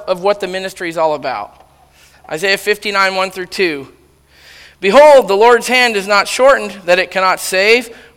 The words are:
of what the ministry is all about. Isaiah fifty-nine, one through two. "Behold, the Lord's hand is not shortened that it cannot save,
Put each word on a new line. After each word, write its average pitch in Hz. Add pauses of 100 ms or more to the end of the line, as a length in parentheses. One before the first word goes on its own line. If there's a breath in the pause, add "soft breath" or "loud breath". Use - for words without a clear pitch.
of 180
what 202
the 190
ministry 185
is 165
all 160
about. 123 (640 soft breath)
Isaiah 190
fifty-nine, 202
one 185
through 180
two. 151 (880 soft breath)
"Behold, 254
the 196
Lord's 233
hand 240
is 196
not 202
shortened 240 (140)
that 180
it 180
cannot 190
save, 214 (240 loud breath)